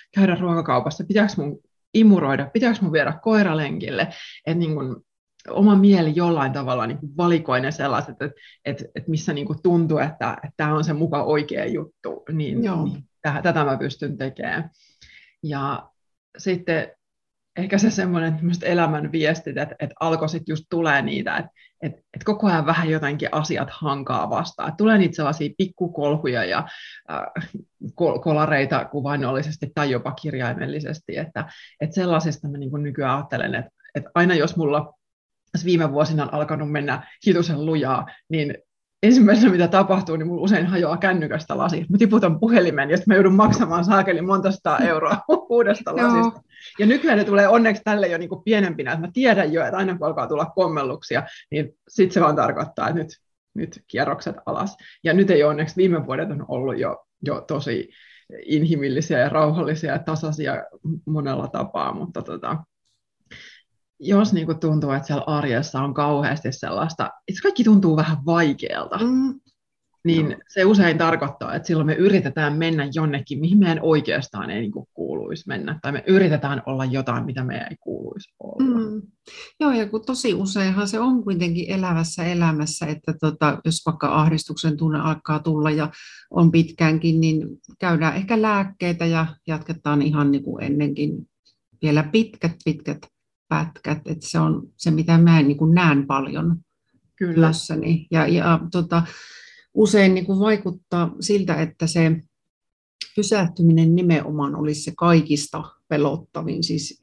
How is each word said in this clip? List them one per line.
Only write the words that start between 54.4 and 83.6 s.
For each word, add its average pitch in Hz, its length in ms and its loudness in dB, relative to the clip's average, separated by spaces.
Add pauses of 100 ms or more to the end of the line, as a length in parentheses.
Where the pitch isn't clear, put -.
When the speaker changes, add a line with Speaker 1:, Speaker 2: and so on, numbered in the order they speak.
Speaker 1:
alas. - 320 -6 (260)
Ja 165 100 2
nyt 190 160 4
ei 147 140 6
onneksi, 151 340 0
viime 170 280 2
vuodet 147 260 -6
on 147 160 -8
ollut 131 320 -4
jo, - 260 -6 (200)
jo 139 220 -4
tosi 147 420 -4 (560)
inhimillisiä 151 720 0
ja 147 100 4
rauhallisia 156 600 0
ja 151 80 -2
tasaisia 151 640 -6 (420)
monella 139 420 -4
tapaa, - 460 -6
mutta - 280 -10
tota, - 360 -8 (1400)
jos 196 340 2
niinku 160 200 0
tuntuu, 156 380 0
että 139 160 -4
siellä 143 200 -2
arjessa 143 540 -2
on 139 120 -4
kauheasti 147 580 -2
sellaista, - 600 -6 (160)
että 190 160 -8
kaikki 392 200 2
tuntuu 196 320 6
vähän 156 300 0
vaikealta, 170 720 -2
Speaker 2:
Mm. 254 420 0 (640)
Speaker 1:
niin 165 280 2
Speaker 2:
Joo. - 160 -10
Speaker 1:
se 190 180 0
usein 190 320 6
tarkoittaa, - 580 -2
että 156 120 -8
silloin 160 200 0
me 156 60 2
yritetään 151 640 2
mennä 160 360 -2
jonnekin, 147 460 -4
mihin 175 180 2
meidän 170 240 4
oikeastaan 143 680 -2
ei 104 120 -6
niinku - 320 -10
kuuluisi 73 540 -8
mennä, 127 340 -8
tai 139 100 -6
me 143 160 -6
yritetään 156 580 2
olla 131 200 -4
jotain, 123 400 -4
mitä 127 180 -8
meidän - 260 -8
ei - 100 -14
kuuluisi - 600 -12
olla. 254 400 0
Speaker 2:
Mm. 214 220 -6 (580)
Joo, 294 120 2
ja 220 180 0
kun 220 160 -4
tosi 247 280 -2
useinhan 190 540 0
se 220 120 -4
on 247 240 2
kuitenkin 175 500 -2
elävässä 175 520 -2
elämässä, 165 600 0
että 151 360 -6
tota, 151 440 0